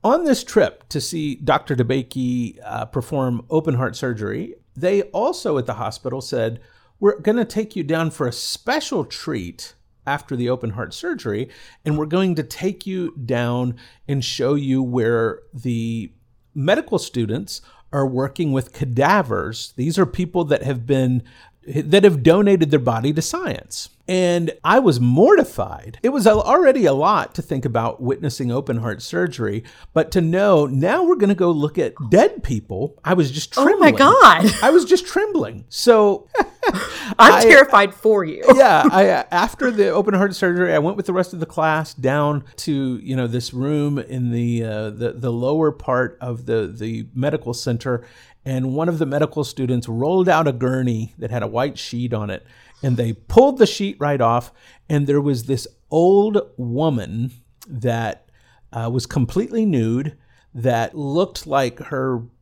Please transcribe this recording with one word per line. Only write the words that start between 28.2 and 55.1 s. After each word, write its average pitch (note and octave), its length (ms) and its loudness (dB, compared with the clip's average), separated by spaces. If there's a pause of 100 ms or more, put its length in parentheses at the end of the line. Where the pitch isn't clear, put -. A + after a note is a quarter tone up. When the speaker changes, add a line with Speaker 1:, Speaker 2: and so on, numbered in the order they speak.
Speaker 1:
open B2+ 260 -4
heart A2+ 240 -6
surgery, A#2 640 -4 (300)
but D#3+ 180 0
to F#3 100 2
know E3 460 2
now F3 360 0
we're F4 120 4
gonna G3+ 180 2
go F3 160 2
look D3 300 -2
at B2 160 -4 (140)
dead D#4+ 340 4
people, A2+ 600 -8
I F3 120 0
was D3 160 0
just - 260 -8
Speaker 2:
Oh C4+ 80 4 (140)
my D4+ 120 8
Speaker 1:
trembling. - 40 2
Speaker 2:
God. C4+ 640 8
Speaker 1:
I A#3 80 6
was D#4+ 160 6
just F4+ 220 2
trembling. F4 600 -4
So G#3+ 640 4
<laughs> B4+ 60 -2 (800)
Speaker 2:
I'm A#3 160 10
Speaker 1:
I G3+ 80 6
Speaker 2:
terrified A3 540 8
for G#3 280 2
you. D#3 260 -8
Speaker 1:
<laughs> B3 60 12
Yeah, G#3+ 360 6
I, F#3+ 140 6 (260)
after A#3 400 -2
the G3+ 180 2
open G3 240 0
heart F#3+ 220 0
surgery, F3 360 0
I D#3 60 2
went E3+ 200 0
with G3 100 -6
the F#3 60 -4
rest F3+ 200 -2
of F3 60 -12
the D#3+ 80 -6
class D#3 480 -2
down D3 480 -2 (140)
to, C3+ 440 -4
you C3 140 -8
know, B2+ 100 -2
this A#2+ 300 -6
room C#3+ 420 -2
in B2+ 320 -6
the, A#2 340 -2
uh, G#2+ 280 -6
the, A2 220 -6
the A#2+ 180 -6
lower D3 400 0
part B2+ 500 -4
of B2 240 -10
the, A2+ 320 -2
the A2+ 380 -8
medical C#3 400 -4
center. A#2+ 500 -4 (400)
And C3 300 -4
one D#3+ 120 -2
of E3 120 -2
the D#3 80 -2
medical D3 360 -2
students B2+ 460 -4
rolled E3 400 0
out D#3 180 2
a C3+ 60 -2
gurney B2 640 -2
that - 140 -8
had A#2+ 100 -4
a G#2+ 60 -6
white A#2+ 320 -4
sheet A#2+ 340 -6
on G#2+ 160 -6
it, F#2+ 160 -10 (380)
and C3 140 0
they A#2 160 -2
pulled C4 440 4
the A#3 80 8
sheet G3+ 340 -6
right C#3+ 220 0
off. A#2 300 0 (360)
And D3 200 0
there C#3+ 140 2